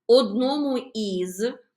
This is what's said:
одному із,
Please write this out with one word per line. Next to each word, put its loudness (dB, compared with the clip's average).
одному 2
із, -4